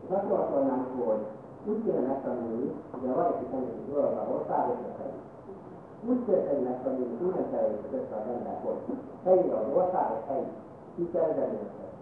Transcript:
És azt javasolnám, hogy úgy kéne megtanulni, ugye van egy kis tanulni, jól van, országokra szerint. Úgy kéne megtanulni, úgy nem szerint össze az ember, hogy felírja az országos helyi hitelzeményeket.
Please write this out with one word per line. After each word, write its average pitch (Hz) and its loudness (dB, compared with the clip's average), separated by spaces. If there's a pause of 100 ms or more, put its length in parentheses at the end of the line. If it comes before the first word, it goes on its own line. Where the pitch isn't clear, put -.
És 139 -10
azt 202 0
javasolnám, 139 4 (220)
hogy 107 2 (480)
úgy 214 2
kéne 160 4
megtanulni, 120 -2 (300)
ugye 127 -2
van - 4
egy - 0
kis - -4
tanulni, - -4 (100)
jól 143 4
van, - -2 (100)
országokra - 0
szerint. - -8 (840)
Úgy 247 4
kéne 131 2
megtanulni, 127 -2
úgy 185 2
nem 143 0
szerint 107 0 (140)
össze 120 -4
az 107 -4
ember, - -4
hogy - 0 (440)
felírja 185 6
az - 0 (100)
országos 180 2
helyi - 0 (480)
hitelzeményeket. 160 0